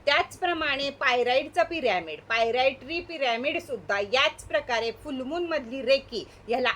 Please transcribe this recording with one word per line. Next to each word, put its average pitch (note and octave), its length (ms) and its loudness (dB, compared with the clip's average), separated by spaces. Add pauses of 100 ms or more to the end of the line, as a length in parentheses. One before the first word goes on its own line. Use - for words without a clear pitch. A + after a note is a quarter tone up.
त्याचप्रमाणे D4+ 840 0
पायराईडचं C4+ 720 2
पिरॅमिड, G3 560 -2
पायराईटरी B3+ 800 0
पिरॅमिड C#4 640 -2
सुद्धा G3+ 380 -4
याच C4 440 2
प्रकारे A#3+ 480 -2
फुल C4 300 -8
मूनमधली C#4 600 -4
रेकी B3 460 0 (200)
ह्याला A#3+ 280 0